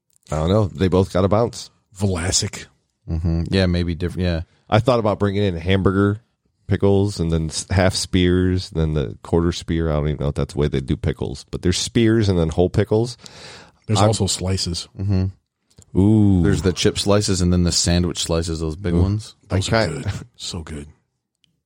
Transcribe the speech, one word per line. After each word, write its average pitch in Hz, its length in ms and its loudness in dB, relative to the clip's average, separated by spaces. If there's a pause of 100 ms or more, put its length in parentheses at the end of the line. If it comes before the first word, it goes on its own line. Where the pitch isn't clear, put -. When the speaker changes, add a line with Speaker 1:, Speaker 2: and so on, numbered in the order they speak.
(320)
Speaker 1:
I 73 40 -4
don't 78 140 0
know. 107 180 2
They 85 200 -2
both 92 240 2
gotta 92 160 2
bounce. 107 440 -2 (260)
Speaker 2:
Vlasic. 92 680 -2 (420)
Speaker 3:
Mm-hmm. 82 400 -2
Yeah, 95 160 2
maybe 87 300 0
different. 85 280 -6
Yeah. 85 180 -2 (280)
Speaker 1:
I 104 100 2
thought 120 200 2
about 104 180 0
bringing 101 240 0
in 98 140 0
hamburger 95 680 2 (460)
pickles 98 520 2
and 82 120 0
then 80 180 0
s-, - 220 -8
half 92 240 4
spears, 92 760 0
and 80 80 -4
then 78 140 0
the 67 300 -4
quarter 85 280 0
spear. 82 380 -4
I 78 40 0
don't 76 160 -2
even 73 140 -4
know 69 60 -2
if 73 60 -4
that's 71 180 -4
the - 60 -4
way 73 80 0
they 69 140 -2
do 67 140 -4
pickles, - 540 -6
but - 140 -8
there's 90 160 0
spears 113 500 2
and 92 80 2
then 82 120 2
whole 90 200 0
pickles. 110 480 0 (720)
Speaker 2:
There's 107 120 2
Speaker 1:
I'm 104 100 6
Speaker 2:
also 101 180 0
slices. 90 680 -4
Speaker 3:
Mm-hmm. - 1040 -4
Speaker 1:
Ooh. 101 440 6
Speaker 3:
There's 76 180 2
the 92 100 2
chip - 280 0
slices 101 420 0
and 87 100 2
then 90 120 2
the 85 80 2
sandwich 87 480 0
slices, 82 400 -2
those 78 160 -4
big 90 180 -4
Speaker 1:
Ooh. 87 80 4
Speaker 3:
ones. 101 320 -2 (160)
Speaker 1:
I 92 60 -2
Speaker 2:
Those 95 120 -2
are - 40 -8
Speaker 1:
can't 110 320 0
Speaker 2:
good. 101 100 -6 (220)
So - 260 -10
good. 76 260 -14 (800)